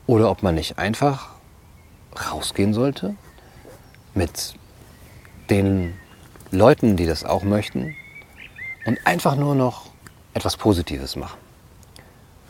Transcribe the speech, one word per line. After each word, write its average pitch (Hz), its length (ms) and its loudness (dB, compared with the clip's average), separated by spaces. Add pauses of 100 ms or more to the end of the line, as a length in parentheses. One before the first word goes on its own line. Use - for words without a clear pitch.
oder 110 240 6
ob 95 120 -2
man 92 120 2
nicht 80 240 -4
einfach 135 560 -2 (1000)
rausgehen - 400 -2
sollte 139 420 -2 (1000)
mit - 400 -4 (960)
den 98 420 2 (580)
Leuten, 107 460 6
die 85 80 0
das 80 200 -2
auch 87 180 -2
möchten 104 520 -2 (920)
und 123 200 -2
einfach 170 300 0
nur 143 180 0
noch 127 360 0 (540)
was - 120 -2
Positives 82 600 0
machen. - 220 -10 (1120)